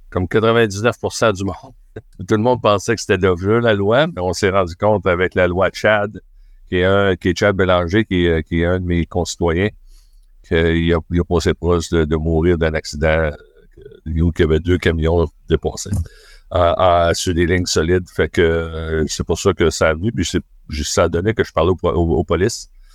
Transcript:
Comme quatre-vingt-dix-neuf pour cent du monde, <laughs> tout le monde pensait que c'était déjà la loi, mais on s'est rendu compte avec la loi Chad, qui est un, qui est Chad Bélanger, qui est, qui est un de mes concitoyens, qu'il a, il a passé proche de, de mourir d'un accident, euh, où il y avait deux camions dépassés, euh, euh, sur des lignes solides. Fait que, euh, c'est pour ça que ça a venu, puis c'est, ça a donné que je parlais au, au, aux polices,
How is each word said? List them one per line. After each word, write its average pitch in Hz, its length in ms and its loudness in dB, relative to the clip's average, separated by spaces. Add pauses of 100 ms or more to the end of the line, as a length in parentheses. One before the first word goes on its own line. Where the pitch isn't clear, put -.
(100)
Comme 90 160 -4
quatre-vingt-dix-neuf 113 720 0
pour 101 140 -6
cent 113 200 2
du 95 120 -8
monde, - 280 -10 (220)
<laughs> - 340 -14
tout 110 60 0
le 107 80 2
monde 123 180 0
pensait 104 360 0
que - 40 -6
c'était 101 160 0
déjà 95 440 2
la 117 140 2
loi, 113 340 2
mais 139 120 -10
on 90 120 -2
s'est 95 180 0
rendu 90 240 0
compte 104 320 0
avec 90 300 0
la 90 100 4
loi 87 260 0
Chad, 104 480 0 (480)
qui 92 100 -2
est 90 60 2
un, 98 320 2
qui - 120 -2
est 87 100 0
Chad 104 160 2
Bélanger, 90 520 2
qui 90 180 0
est, 82 200 2
qui 85 180 -2
est - 20 2
un 92 160 0
de 90 60 -6
mes 85 180 0
concitoyens, 87 640 -2 (800)
qu'il 85 80 0 (380)
a, 82 60 0 (100)
il 87 100 0
a 85 40 0
passé 87 280 0
proche 85 380 -2
de, 82 160 2
de 80 100 -2
mourir 82 400 0
d'un 80 160 0
accident, 78 360 -4
euh, 78 220 0 (760)
où 82 280 0
il - 60 0
y - 20 2
avait 78 160 2
deux 90 200 0
camions 82 480 0 (240)
dépassés, - 400 -4 (640)
euh, 85 240 2
euh, 87 340 4
sur 87 220 -4
des 87 100 0
lignes 90 220 0
solides. 87 420 0
Fait - 220 -2
que, - 100 0
euh, 80 640 0
c'est - 200 -6
pour 87 120 -2
ça 98 140 0
que 85 160 0
ça 82 200 0
a 78 60 0
venu, 82 180 -4
puis 87 120 -4
c'est, 82 160 -4 (420)
ça 92 200 0
a 82 80 2
donné 90 240 -2
que 90 100 0
je - 80 -14
parlais 85 200 2
au, 87 160 -4
au, 82 280 0
aux 85 80 0
polices, - 460 -2 (240)